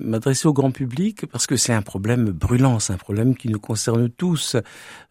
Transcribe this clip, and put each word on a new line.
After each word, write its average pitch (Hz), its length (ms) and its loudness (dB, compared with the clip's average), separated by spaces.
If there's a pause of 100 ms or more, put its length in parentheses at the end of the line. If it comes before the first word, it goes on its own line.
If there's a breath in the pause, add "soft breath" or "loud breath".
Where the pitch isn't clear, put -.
m'adresser 113 420 0
au 156 60 6
grand 135 200 2
public 143 520 -4
parce - 220 -6
que 131 100 0
c'est - 160 0
un 110 80 2
problème 107 520 0
brûlant, 123 480 2
c'est - 120 -2
un 92 60 -4
problème 113 360 0
qui - 140 -6
nous 107 100 -2
concerne 117 520 0
tous, 165 460 -2 (540 loud breath)